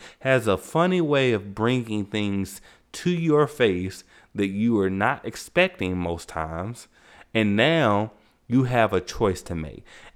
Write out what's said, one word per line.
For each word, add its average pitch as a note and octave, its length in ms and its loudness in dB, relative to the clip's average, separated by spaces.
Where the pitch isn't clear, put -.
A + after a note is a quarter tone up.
has C3 260 2
a G2+ 100 4
funny F3+ 460 0
way C#3 320 2
of G2 220 -4
bringing A2 500 0
things G2+ 560 -4
to - 180 -4
your D#3+ 380 2
face F#2 560 -2
that G2+ 140 0
you G#2+ 300 2
are F#2+ 120 2
not G#2+ 340 -2
expecting A2+ 720 -2
most E2+ 320 -4
times. E2 580 -8
And G#2+ 220 2
now A2+ 560 2
you B2+ 180 4
have A#2 280 2
a F#2 80 2
choice G2 400 -2
to - 140 -8
make. D#2 280 -8